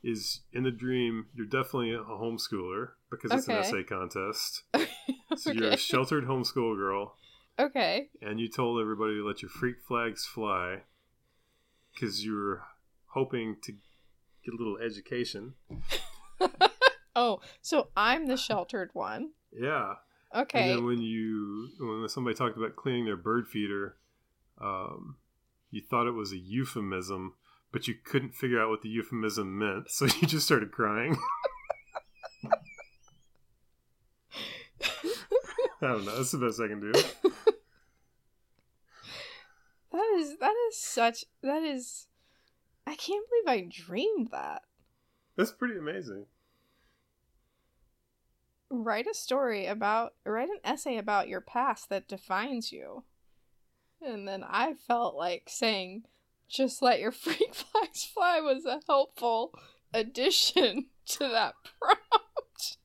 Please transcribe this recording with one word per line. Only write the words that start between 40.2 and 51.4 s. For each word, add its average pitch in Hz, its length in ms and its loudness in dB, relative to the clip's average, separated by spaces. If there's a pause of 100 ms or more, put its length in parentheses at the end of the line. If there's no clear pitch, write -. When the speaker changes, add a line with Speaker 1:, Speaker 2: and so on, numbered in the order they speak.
Speaker 2:
that 415 140 4 (140)
is 440 100 -6
such, 233 460 0 (180)
that 285 200 0
is, 269 440 -6 (800)
I 302 100 -8
can't 415 340 -4
believe 381 340 4
I - 60 -12
dreamed 226 600 0
that. 69 320 -6 (760)
Speaker 1:
That's 220 160 2
pretty 233 260 -6
amazing. 147 480 -8 (2500)
Speaker 2:
Write 226 380 0
a 427 80 -4
story 247 500 0
about, 220 480 0 (140)
write 233 240 0
an 415 140 -6
essay 262 340 -2
about 202 300 2
your 185 120 -4